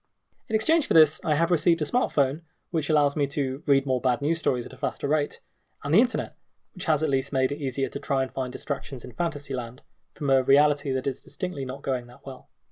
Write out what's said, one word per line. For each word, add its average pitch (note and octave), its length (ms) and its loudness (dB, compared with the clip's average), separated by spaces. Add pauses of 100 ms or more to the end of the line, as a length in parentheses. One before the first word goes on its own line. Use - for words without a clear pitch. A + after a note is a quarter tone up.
(480)
In A3 80 0
exchange D4+ 320 2
for - 60 2
this, D#3 320 6
I D3+ 100 2
have E3+ 160 2
received E3+ 300 2
a D3 40 -2
smartphone, D#3+ 560 0 (300)
which D#3 180 -2
allows D3 280 2
me C#3+ 100 0
to C#3 380 -4
read C#3 200 4
more C3 140 2
bad B2 220 0
news D#3+ 180 0
stories B2+ 260 -2
at - 80 -14
a - 40 -14
faster - 320 -4
rate, D3 320 -2 (420)
and C#3+ 100 -2
the F#3 60 6
internet, D#3 380 0 (360)
which - 120 -10
has D3+ 180 2
at D3+ 60 0
least C3+ 240 0
made C3 180 2
it C#3+ 80 -6
easier C3+ 300 -2
to C#3+ 100 -6
try C3+ 240 0
and C3 80 -6
find B2+ 220 -4
distractions C3+ 500 -4
in B2+ 80 -10
fantasy D3 420 -4
land B2 280 -6 (320)
from C#3+ 160 -2
a C3+ 140 4
reality C#3+ 480 4
that C3 160 -2
is C3 140 -4
distinctly D3+ 440 -6
not C3 160 -8
going B2 260 -4
that B2 180 -18
well. C3 220 -12 (240)